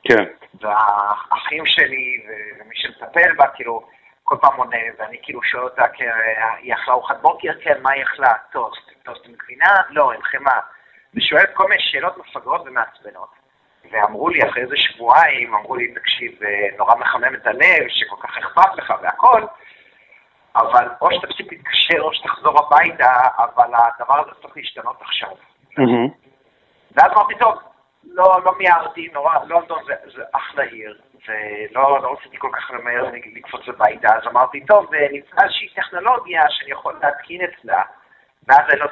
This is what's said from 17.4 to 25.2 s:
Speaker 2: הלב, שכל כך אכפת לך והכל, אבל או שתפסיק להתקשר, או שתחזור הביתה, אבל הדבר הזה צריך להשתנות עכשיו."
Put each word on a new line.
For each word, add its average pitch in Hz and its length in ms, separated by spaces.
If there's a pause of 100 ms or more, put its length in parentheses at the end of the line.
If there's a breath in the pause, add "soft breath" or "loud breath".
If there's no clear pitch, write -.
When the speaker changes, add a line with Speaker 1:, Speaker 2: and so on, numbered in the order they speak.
Speaker 2:
הלב, 151 420
שכל - 340
כך - 160
אכפת - 380
לך - 260
והכל, 220 400 (1120 soft breath)
אבל 117 320 (120)
או 151 120
שתפסיק 180 400
להתקשר, - 480
או 156 140
שתחזור - 400 (120)
הביתה, 143 460 (260)
אבל 120 360
הדבר 120 460
הזה 151 100 (120)
צריך - 140
להשתנות 123 440
עכשיו." - 280 (500)